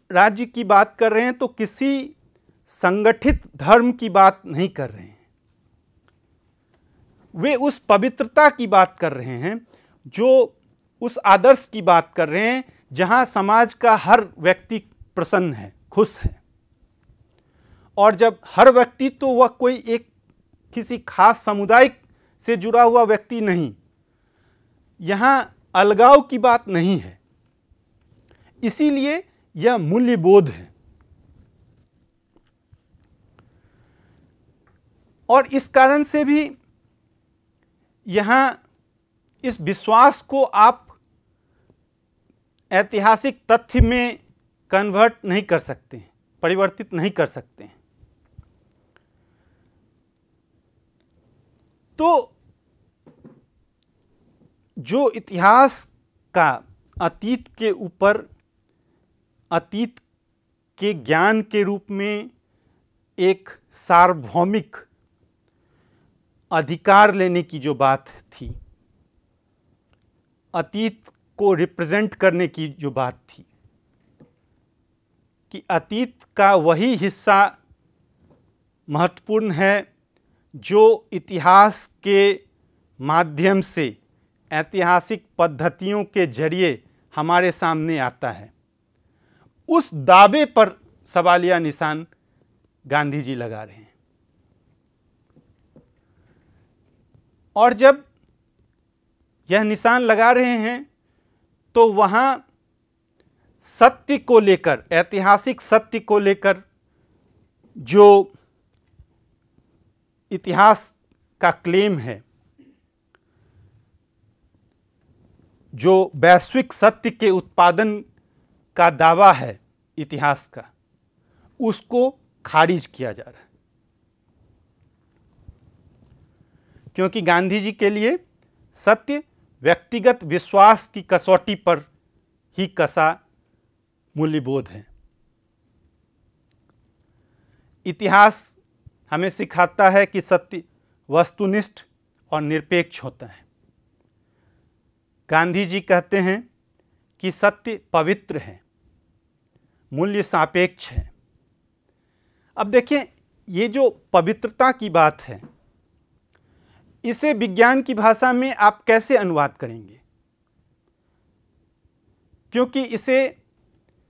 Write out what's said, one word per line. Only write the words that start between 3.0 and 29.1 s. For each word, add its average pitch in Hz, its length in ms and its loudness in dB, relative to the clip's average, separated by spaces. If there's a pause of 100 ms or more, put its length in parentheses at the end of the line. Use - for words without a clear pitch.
धर्म 226 360 2
की 233 160 -12
बात 196 380 2
नहीं 165 220 -6
कर 139 220 -12
रहे 107 160 -20
हैं, 104 200 -20 (2000)
वे 240 200 -2
उस 269 240 -4
पवित्रता 247 720 0
की 254 160 -6
बात 190 320 2
कर 160 140 -6
रहे 123 260 -12
हैं 202 280 -10 (400)
जो, 240 500 0 (440)
उस 240 260 -10
आदर्श 202 460 4
की 214 100 -10
बात 170 340 2
कर 165 120 -2
रहे 196 220 -4
हैं 254 140 -6 (280)
जहाँ 185 320 0
समाज 220 500 0
का 233 220 2
हर 202 320 2 (100)
व्यक्ति 185 400 -2 (380)
प्रसन्न 175 380 -4
है, 98 200 -18 (180)
खुश - 280 -2
है। - 220 -8 (1500)
और 208 180 4
जब 220 320 0
हर 240 240 4
व्यक्ति, 247 400 0
तो 269 180 -6
वह 247 180 4
कोई 247 400 -4
एक 233 220 -6 (680)
किसी 240 240 -10
खास 220 440 2
समुदाय 214 480 2 (500)
से 233 160 -4
जुड़ा 226 260 0
हुआ 240 200 4
व्यक्ति 220 380 -4
नहीं, 175 340 -4 (1300)
यहाँ 220 560 -2 (180)
अलगाव 220 460 6
की 277 180 -8
बात 233 300 0
नहीं 180 300 -2
है, 92 220 -16 (1400)
इसीलिए 285 640 -4 (280)